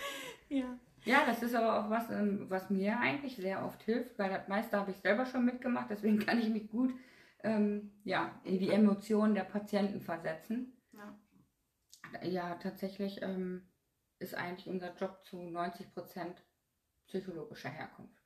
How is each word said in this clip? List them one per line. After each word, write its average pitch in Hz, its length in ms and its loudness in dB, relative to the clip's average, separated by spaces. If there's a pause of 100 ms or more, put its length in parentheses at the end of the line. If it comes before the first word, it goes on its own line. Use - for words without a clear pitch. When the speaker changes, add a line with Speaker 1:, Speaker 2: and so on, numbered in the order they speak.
(500)
Speaker 1:
Ja. 254 300 -2 (260)
Speaker 2:
Ja, 269 220 6
das 220 160 0
ist 240 120 0
aber 220 300 4
auch 208 60 -6
was, 233 180 0
ähm, 202 400 0
was 190 220 -2
mir 202 280 2
eigentlich 269 360 0
sehr 190 280 -2
oft - 200 -8
hilft, 247 340 -2
weil 190 140 0
das - 160 -4
meiste 208 300 0
habe 196 140 0
ich 185 60 -6
selber 220 300 4
schon 254 180 2
mitgemacht, 247 460 0
deswegen 208 280 4
kann 233 200 4
ich 220 100 2
mich 220 180 0
gut, 254 260 2 (500)
ähm, 208 480 2 (120)
ja, - 280 0 (120)
in 185 160 2
die 190 120 2
Emotionen 208 640 6
der 190 80 2
Patienten 202 580 0
versetzen. 165 720 -6 (180)
Speaker 1:
Ja. 208 240 -16 (1080)
Speaker 2:
Ja, 175 320 -2
tatsächlich, 196 680 -6
ähm, 185 400 -4 (580)
ist - 160 -8
eigentlich 180 320 -6
unser 180 280 -4
Job 190 280 -6
zu - 140 -14
neunzig 175 560 -6
Prozent 175 500 -10 (640)
psychologischer 170 640 -8
Herkunft. - 560 -14